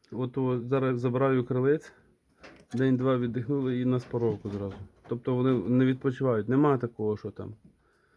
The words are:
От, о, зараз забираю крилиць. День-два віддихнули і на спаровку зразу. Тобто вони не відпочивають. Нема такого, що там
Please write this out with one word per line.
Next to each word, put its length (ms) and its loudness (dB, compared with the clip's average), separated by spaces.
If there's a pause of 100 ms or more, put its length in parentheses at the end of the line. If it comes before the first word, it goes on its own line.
(120)
От, 260 -6
о, 220 0
зараз 400 0
забираю 460 2
крилиць. 480 0 (800)
День-два 440 2
віддихнули 600 -2
і 60 -2
на 140 2
спаровку 500 -2
зразу. 260 -6 (320)
Тобто 280 -2
вони 340 2
не 160 4
відпочивають. 640 0
Нема 280 4
такого, 400 -4
що 140 -10
там 220 -12 (640)